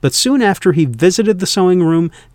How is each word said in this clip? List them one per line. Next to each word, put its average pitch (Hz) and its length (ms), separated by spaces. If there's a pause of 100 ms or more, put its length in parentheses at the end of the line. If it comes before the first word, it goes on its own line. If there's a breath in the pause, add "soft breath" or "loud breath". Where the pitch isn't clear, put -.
but 139 120
soon 262 280
after 196 300
he 151 140
visited 180 540
the 190 60
sewing 180 380
room 165 260 (260 loud breath)